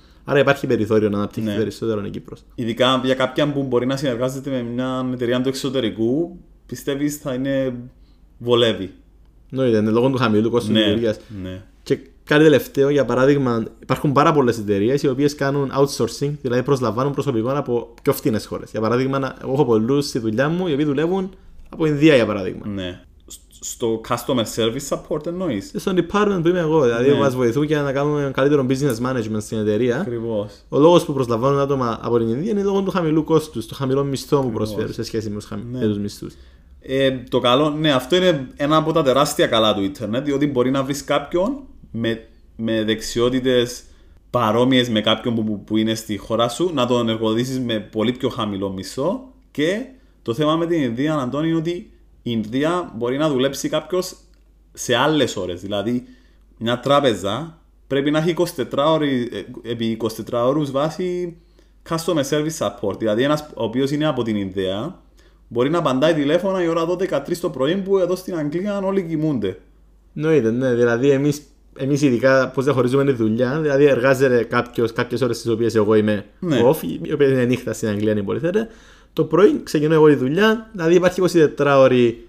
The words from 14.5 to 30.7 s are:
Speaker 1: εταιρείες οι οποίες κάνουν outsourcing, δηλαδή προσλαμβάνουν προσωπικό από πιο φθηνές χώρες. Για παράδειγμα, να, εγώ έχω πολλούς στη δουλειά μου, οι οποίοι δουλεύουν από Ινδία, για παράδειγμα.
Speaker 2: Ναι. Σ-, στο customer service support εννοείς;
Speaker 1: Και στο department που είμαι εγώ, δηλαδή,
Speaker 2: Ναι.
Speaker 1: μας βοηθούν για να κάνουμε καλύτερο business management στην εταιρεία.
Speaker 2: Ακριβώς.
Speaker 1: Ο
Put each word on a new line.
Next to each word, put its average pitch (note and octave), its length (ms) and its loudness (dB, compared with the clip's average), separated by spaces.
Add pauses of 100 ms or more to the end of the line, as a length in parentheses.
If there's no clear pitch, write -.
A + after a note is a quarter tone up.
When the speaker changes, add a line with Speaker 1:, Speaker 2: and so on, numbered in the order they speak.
Speaker 1:
εταιρείες G#2 440 0
οι D3+ 60 2
οποίες C#3+ 260 0
κάνουν C#3 440 -2
outsourcing, C#3+ 540 0 (100)
δηλαδή B2 200 0
προσλαμβάνουν B2+ 500 0
προσωπικό B2+ 380 -2
από B2 520 -4
πιο C#3 100 2
φθηνές A2 340 -2
χώρες. - 240 -10
Για G#2+ 100 -6
παράδειγμα, C3 380 0
να, C3+ 240 -6
εγώ B2+ 100 -6
έχω C#3 120 2
πολλούς B2 440 2
στη C#3 100 -4
δουλειά A2 300 0
μου, F3+ 180 -2
οι D#3+ 60 -2
οποίοι C#3+ 120 0
δουλεύουν E3+ 460 -2 (380)
από - 180 -2
Ινδία, D3+ 280 4
για A2+ 120 6
παράδειγμα. F#2+ 400 -4
Speaker 2:
Ναι. G2 340 -8 (260)
Σ-, - 140 -20 (200)
στο A2+ 480 -4
customer A#2+ 360 -2 (120)
service A#2 320 -2
support D#3+ 380 -6
εννοείς; E3+ 440 -4
Speaker 1:
Και G#3 80 -10
στο F#3+ 160 -2
department G3 480 2
που E3 60 2
είμαι F3+ 100 4
εγώ, D#3+ 240 4
δηλαδή, A#2+ 280 4
Speaker 2:
Ναι. D3 80 6
Speaker 1:
μας C3+ 160 2
βοηθούν B2+ 280 2
για D3 200 2
να C#3 100 -2
κάνουμε C#3+ 420 0
καλύτερο C#3 340 4
business C3 380 0
management A2+ 340 -2
στην A2 180 -6
εταιρεία. A2+ 420 2
Speaker 2:
Ακριβώς. A#2 520 -6 (160)
Speaker 1:
Ο C3 100 0